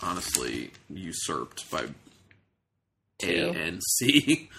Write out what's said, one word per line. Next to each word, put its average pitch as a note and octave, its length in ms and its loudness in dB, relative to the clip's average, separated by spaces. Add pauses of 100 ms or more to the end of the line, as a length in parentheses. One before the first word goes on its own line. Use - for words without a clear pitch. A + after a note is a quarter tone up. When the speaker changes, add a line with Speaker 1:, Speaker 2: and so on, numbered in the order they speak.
Speaker 1:
honestly B1 720 -2 (180)
usurped D#2+ 800 -6
by C2+ 180 -2 (1300)
Speaker 2:
Two. - 100 -2
Speaker 1:
A E3+ 220 2
and E2+ 320 -4
C. C#3+ 760 4